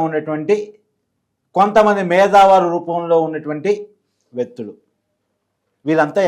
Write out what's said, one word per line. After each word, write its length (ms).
ఉన్నటువంటి 500
కొంతమంది 540
మేధావుల 600
రూపంలో 420
ఉన్నటువంటి 460
వ్యక్తులు, 400
వీళ్ళంతా 400